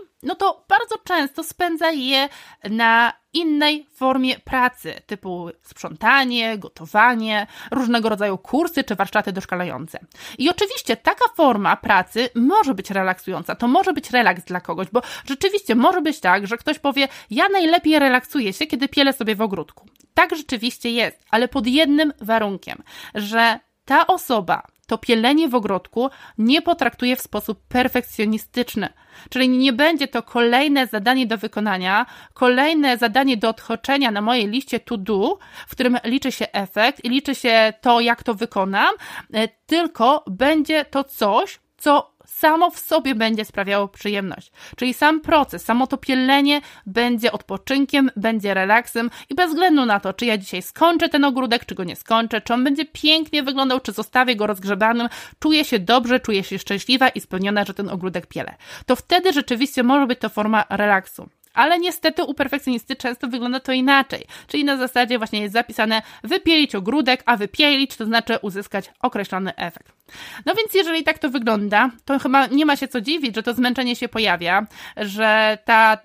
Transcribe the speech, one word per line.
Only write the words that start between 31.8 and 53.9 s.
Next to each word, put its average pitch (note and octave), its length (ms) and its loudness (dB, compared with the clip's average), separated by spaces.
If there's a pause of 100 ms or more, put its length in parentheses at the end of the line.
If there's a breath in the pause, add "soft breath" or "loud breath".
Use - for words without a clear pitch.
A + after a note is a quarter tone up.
kolejne C4+ 600 2
zadanie B3 400 2
do A3 120 0
odhaczenia A#3 600 -2
na G3+ 100 -4
mojej A3 280 0
liście A#3 320 -4
to - 160 -8
do, G3+ 420 -2 (280 loud breath)
w - 40 -20
którym B3 340 0
liczy B3+ 280 -2
się - 200 -6
efekt G#3 520 -2
i A#3+ 40 -6
liczy C4 260 -2
się A3+ 460 2
to, A#3 200 4
jak A#3 220 0
to A#3+ 120 -2
wykonam, G3+ 600 0 (380 loud breath)
e, A3 160 0
tylko D4+ 800 0
będzie D4 580 0
to C#4 200 -4
coś, A#3 560 -2 (160)
co - 400 0 (100)
samo D#4 440 2
w F4 80 -14
sobie C#4 360 0
będzie A3 300 -2
sprawiało G3+ 440 -2
przyjemność. G3 640 -8 (240 loud breath)
Czyli B3 180 -4
sam D#4 260 2
proces, D4+ 440 0
samo A#3+ 220 2
to C4+ 100 -4
pielenie C#4 640 2 (260 loud breath)
będzie A#3 460 0
odpoczynkiem, C4+ 840 0
będzie G#3 380 -2
relaksem A3+ 560 0 (200 loud breath)
i C#4 40 -8
bez F4+ 160 2
względu D#4 360 4
na G3+ 140 2
to, F#3+ 120 -6
czy A#3+ 140 -4
ja G#3+ 120 0
dzisiaj F#3 240 -10
skończę E4 460 2
ten D4 160 2
ogródek, B3 400 0
czy - 100 -10
go F#3+ 100 -6
nie F3 120 -8
skończę, A3+ 440 -2
czy A#3+ 140 -2
on B3+ 100 2
będzie D4 200 0
pięknie D4+ 580 0
wyglądał, C4 380 0
czy A#3 120 -10